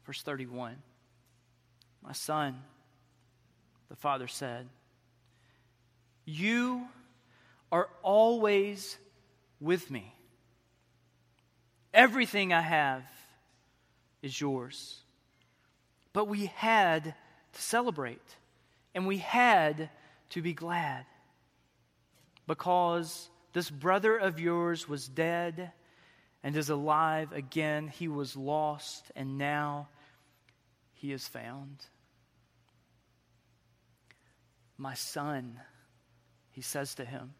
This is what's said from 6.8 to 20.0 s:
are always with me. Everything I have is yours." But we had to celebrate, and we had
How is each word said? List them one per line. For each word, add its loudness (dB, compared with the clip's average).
are 2
always 4
with 0
me. -10
Everything 8
I 6
have 2
is -8
yours." -6
But 2
we -2
had 4
to -14
celebrate, -2
and -2
we 0
had 4